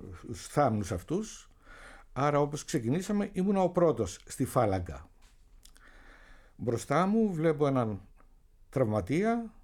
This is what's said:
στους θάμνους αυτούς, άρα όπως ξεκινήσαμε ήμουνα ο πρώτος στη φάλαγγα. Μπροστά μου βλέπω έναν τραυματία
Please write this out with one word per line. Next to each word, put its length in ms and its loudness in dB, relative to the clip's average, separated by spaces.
στους 140 -12
θάμνους 460 0
αυτούς, 580 -6
άρα 280 2
όπως 240 -2
ξεκινήσαμε 680 -2
ήμουνα 300 0
ο 60 4
πρώτος 580 2
στη 180 -4
φάλαγγα. 640 0
Μπροστά 500 0
μου 260 2
βλέπω 340 2
έναν 340 0
τραυματία 840 0